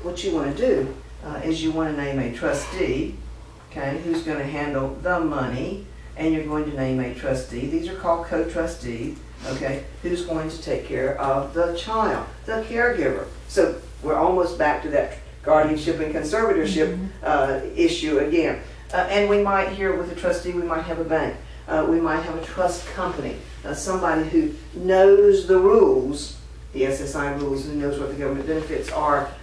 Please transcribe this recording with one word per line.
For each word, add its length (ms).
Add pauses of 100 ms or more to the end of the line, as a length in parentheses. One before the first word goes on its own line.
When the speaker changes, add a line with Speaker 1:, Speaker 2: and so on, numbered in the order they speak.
Speaker 1:
what 220
you 100
wanna 200
do, 400 (300)
uh, 200
is 180
you 100
wanna 200
name 260
a 160
trustee, 840 (540)
okay, 340
who's 180
gonna 220
handle 580
the 180
money, 640 (320)
and 180
you're 120
going 240
to 60
name 240
a 140
trustee. 520
These 220
are 80
called 300
co-trustees, 920 (280)
okay, 380 (180)
who's 220
going 260
to 120
take 240
care 320
of 360
the 200
child, 520 (200)
the 220
caregiver. 580 (220)
So 280 (260)
we're 140
almost 420
back 240
to 80
that 260 (260)
guardianship 580
and 140
conservatorship, 800
Speaker 2:
Mm-hmm. 120 (160)
Speaker 1:
uh, 380 (140)
issue 440
again. 420 (320)
Uh, 160
and 220
we 120
might, 280
here 260
with 160
a 20
trustee, 380
we 100
might 200
have 160
a 60
bank. 300 (320)
Uh, 220
we 120
might 200
have 160
a 80
trust 440
company, 480 (280)
uh, 80
somebody 560
who 240 (220)
knows 720
the 120
rules, 800 (380)
the 100
S 160
S 140
I 220
rules, 280
who 100
knows 240
what 120
the 60
government 300
benefits 460
are. 380 (120)